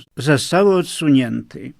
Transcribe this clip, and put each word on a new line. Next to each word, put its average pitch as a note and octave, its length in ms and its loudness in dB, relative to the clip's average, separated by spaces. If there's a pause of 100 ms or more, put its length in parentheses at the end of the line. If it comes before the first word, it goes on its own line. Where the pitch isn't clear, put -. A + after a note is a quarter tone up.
(180)
został D#3 540 2
odsunięty C3+ 1080 -2